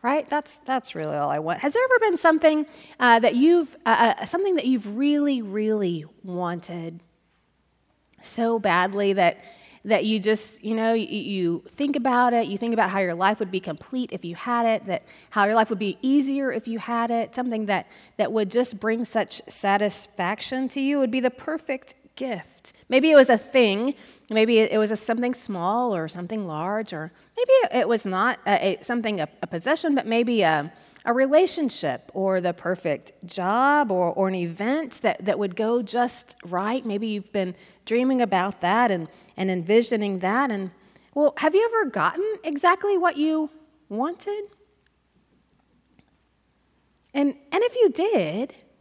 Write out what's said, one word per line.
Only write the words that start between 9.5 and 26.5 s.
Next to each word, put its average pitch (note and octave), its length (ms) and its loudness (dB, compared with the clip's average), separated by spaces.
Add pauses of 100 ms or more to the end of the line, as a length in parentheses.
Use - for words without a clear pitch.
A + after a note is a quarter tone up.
that G3+ 180 2
you G#3+ 160 0
just, G#3+ 440 -2
you A3 120 -4
know, A3+ 160 0
y-, A3+ 60 2
you F#3 720 -4
think C#4+ 260 -4
about B3 380 2
it, A#3 140 2
you G3+ 100 -6
think A#3 160 -4
about G#3 160 2
how G3 100 -2
your F3+ 140 0
life F#3+ 260 2
would F#3+ 120 -4
be F#3 100 -2
complete A3+ 500 -8
if F#3 140 -10
you E3+ 100 -8
had A#3+ 300 -2
it, A3 220 0
that F3+ 160 -4 (260)
how G3+ 160 2
your G#3+ 100 2
life A3+ 140 4
would G#3 100 -4
be G3+ 220 -4
easier C4+ 500 0
if A3+ 160 -6
you A3+ 120 -6
had A#3 300 -2
it, A#3 240 -2
something A#3 340 -4
that, G3+ 200 -2 (300)
that G3+ 140 0
would G#3+ 200 0
just A#3+ 300 -2
bring A3+ 240 -2
such - 420 -4
satisfaction G3+ 1200 -2
to C#4 120 -6
you? C#4 160 0
It C#4 40 2
would A#3+ 100 0
be C4 100 -2
the B3 100 0
perfect - 640 -10 (200)
gift. - 580 -10 (160)
Maybe C#4 220 4
it D4+ 40 8
was C4 140 10
a A#3 80 6
thing. A#3 580 2 (340)
Maybe A3 300 4
it, A3 120 4
it G#3+ 60 2
was G#3+ 140 0
a G#3+ 40 -2
something A#3+ 380 -4
small G#3+ 640 -2
or D#3+ 120 -4
something F3+ 400 -8
large, F#3 460 -6